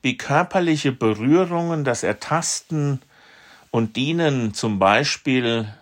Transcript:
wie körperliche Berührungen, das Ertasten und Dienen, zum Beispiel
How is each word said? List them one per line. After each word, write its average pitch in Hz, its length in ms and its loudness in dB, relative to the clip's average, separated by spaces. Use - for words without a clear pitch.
wie 127 160 -4
körperliche 160 720 0
Berührungen, 160 880 0
das 123 200 -2
Ertasten 147 960 -2
und 113 260 0
Dienen, 139 560 0
zum 107 260 -2
Beispiel 117 1040 0